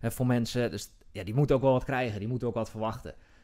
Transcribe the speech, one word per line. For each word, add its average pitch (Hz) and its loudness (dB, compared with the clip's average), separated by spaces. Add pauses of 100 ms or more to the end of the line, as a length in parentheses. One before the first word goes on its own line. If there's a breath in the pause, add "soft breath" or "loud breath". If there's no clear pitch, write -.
eh, 117 0
voor 127 -2
mensen. 120 0
Dus - -10 (220)
ja, 101 -10
die 101 -6
moeten 139 6
ook 123 2
wel 135 6
wat 127 4
krijgen. 123 -2
Die 101 -4
moeten 123 -2
ook 113 -2
wat 113 -2
verwachten. 110 -6 (280 soft breath)